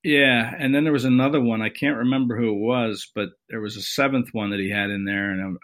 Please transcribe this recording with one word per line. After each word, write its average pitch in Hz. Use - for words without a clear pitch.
Yeah, 131
and 135
then 147
there 156
was 131
another 131
one. 113
I 110
can't 139
remember 123
who 117
it 104
was, 113
but 101
there 113
was 107
a 98
seventh 135
one 104
that 101
he 98
had 101
in 101
there, 101
and 95